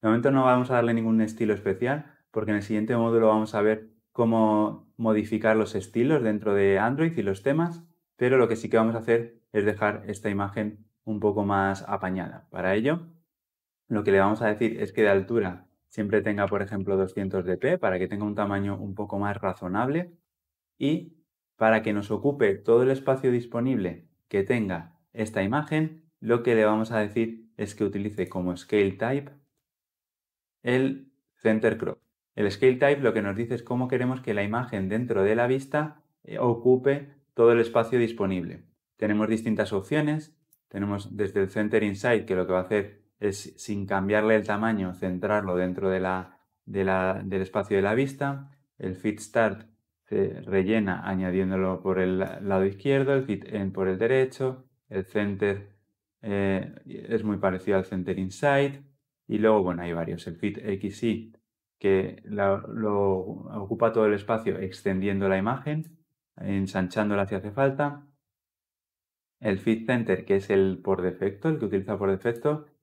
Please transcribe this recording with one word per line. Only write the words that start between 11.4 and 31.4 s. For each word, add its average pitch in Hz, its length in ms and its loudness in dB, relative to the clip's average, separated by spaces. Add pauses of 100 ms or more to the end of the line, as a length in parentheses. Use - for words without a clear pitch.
más 98 420 0
apañada. 92 600 -6
Para 92 280 -2
ello, 147 320 0 (800)
lo 107 140 0
que 101 100 4
le 98 80 8
vamos 107 200 4
a 117 60 0
decir 107 340 0
es 104 140 -6
que 113 80 2
de 101 80 6
altura 98 560 0 (220)
siempre 104 340 0
tenga, 101 240 0
por 101 160 -2
ejemplo, 98 340 -4
doscientos 95 480 -2
D 90 140 -2
P 160 180 2
para 95 220 -2
que 90 100 -2
tenga 101 160 -6
un 104 100 -4
tamaño 98 440 -2
un 101 160 -8
poco 101 240 -6
más 101 180 -2
razonable 113 760 -4 (640)
y - 400 -4 (380)
para 110 260 4
que 110 100 -2
nos 104 180 -4
ocupe 113 440 2
todo 120 300 4
el 131 60 4
espacio 135 400 0
disponible 117 800 -2 (200)
que 98 160 0
tenga 101 520 -2 (160)
esta 107 300 -4
imagen, 151 640 -2 (160)
lo 117 220 0
que 120 120 2
le 110 100 6
vamos 110 260 2
a 110 100 0
decir 113 580 -4
es 104 160 -6
que 107 100 -2
utilice 101 460 -4
como 90 260 -4
scale 98 360 2
type 135 400 -4 (1300)
el 131 480 0 (260)
center 110 420 2